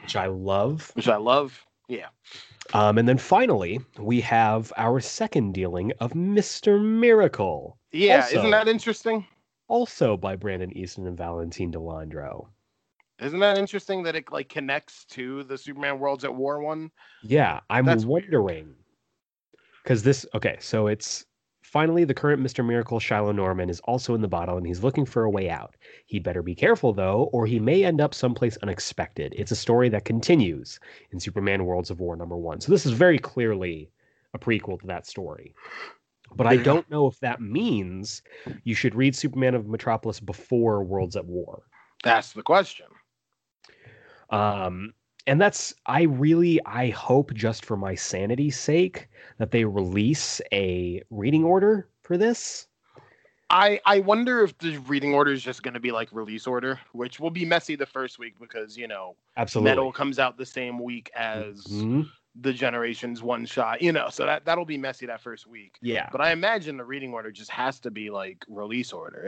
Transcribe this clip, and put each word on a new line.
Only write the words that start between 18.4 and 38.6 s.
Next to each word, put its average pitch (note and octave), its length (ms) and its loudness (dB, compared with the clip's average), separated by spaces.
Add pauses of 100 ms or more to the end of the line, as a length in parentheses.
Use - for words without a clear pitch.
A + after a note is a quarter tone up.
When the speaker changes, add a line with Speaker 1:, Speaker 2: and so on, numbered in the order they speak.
Speaker 1:
'Cause A2+ 180 2
this, C3 300 4
okay, - 260 -2
so A2 280 0
it's, - 380 -4 (360)
"Finally, E3 440 2
the C3+ 100 2
current D3 260 2
Mister C3 220 -2
Miracle, A#2 360 0
Shiloh G#2+ 320 0
Norman, F#2 380 0
is E2+ 120 -6
also B2+ 340 -2
in A2 60 0
the G#2+ 60 0
bottle, F2 300 -4
and F2+ 80 -6
he's F2 180 -4
looking C#3 220 2
for A#2+ 180 0
a A2 60 2
way G2 200 0
out. - 280 -10 (300)
He'd F#2 160 -6
better F2+ 180 -2
be F2 140 -6
careful, F#3+ 360 4
though, G2 400 2
or A#2+ 140 0
he A2+ 140 0
may D3+ 260 4
end E3 160 2
up D3 120 0
someplace A#2+ 440 0
unexpected. - 800 -6
It's G2+ 140 -6
a A2 40 -2
story A#2+ 340 4
that G#2 160 0
continues A2+ 720 2 (320)
in F2+ 80 -10
Superman G2 460 -2
Worlds F2+ 260 -2
of E2+ 100 -8
War F2 160 -6
number E2+ 180 -10
one." E2 260 -6
So - 100 -2
this F#3 140 6
is C#3+ 80 2
very D#3 260 6
clearly F#2 680 -4 (440)
a - 60 -12
prequel G2 420 -2
to F#2+ 60 -18
that F2 200 -8
story. - 460 -12 (840)
But A#2 120 2
I A#2+ 60 8
Speaker 2:
Yeah. B2 100 6
Speaker 1:
don't D3 260 4
know D3+ 180 2
if - 140 -8
that A#2+ 180 -4
means G#2+ 840 -4 (420)